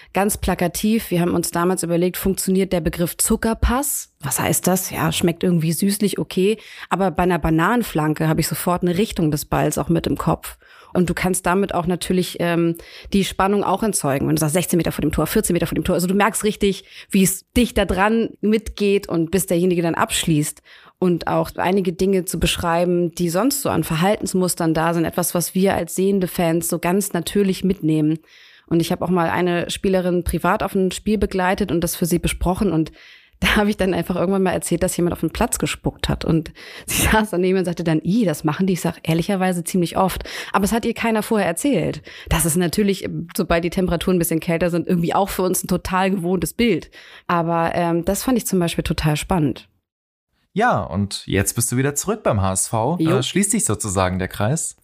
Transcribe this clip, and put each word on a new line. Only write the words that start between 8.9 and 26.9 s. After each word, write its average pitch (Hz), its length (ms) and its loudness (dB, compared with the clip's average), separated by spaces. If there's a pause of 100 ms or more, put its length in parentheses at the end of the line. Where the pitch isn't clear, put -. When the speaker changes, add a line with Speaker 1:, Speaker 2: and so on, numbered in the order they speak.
Speaker 1:
Richtung 196 320 0
des 151 160 -2
Balls 147 320 0
auch 143 120 -2
mit 147 180 2
im 139 100 -2
Kopf. - 400 -2 (380)
Und 180 140 2
du 175 60 -2
kannst 185 320 -2
damit 190 260 0
auch 165 140 -2
natürlich, 180 520 -2
ähm, 170 360 2 (380)
die 196 120 4
Spannung 196 380 0
auch 185 180 0
erzeugen. 143 460 0
Wenn 151 80 2
du 156 40 2
sagst, 151 140 0
sechzehn 180 240 2
Meter 160 140 0
vor - 100 -6
dem 147 100 0
Tor, 151 140 0
vierzehn 202 280 0
Meter 170 120 0
vor - 80 -4
dem 151 100 -2
Tor. 185 120 2
Also 156 100 0
du 185 80 0
merkst 202 300 2
richtig, 202 420 -2 (240)
wie 190 140 4
es - 340 -2
dich 240 160 2
da 202 120 2
dran 208 440 2 (120)
mitgeht 202 680 0
und 165 220 0
bis 190 160 0
derjenige 180 340 2
dann 165 140 0
abschließt. - 680 0 (380)
Und 180 280 0
auch 165 280 0
einige 185 380 0
Dinge 190 320 0
zu 170 140 -6
beschreiben, 175 720 0
die 175 180 -2
sonst 208 340 0
so - 60 -2
an 165 140 0
Verhaltensmustern 175 920 0
da 165 180 0
sind. 170 100 2
Etwas, 175 300 -2
was 175 220 -2
wir 185 180 2
als - 220 -4
sehende 190 320 2
Fans 170 420 0
so 180 80 -2
ganz 190 340 0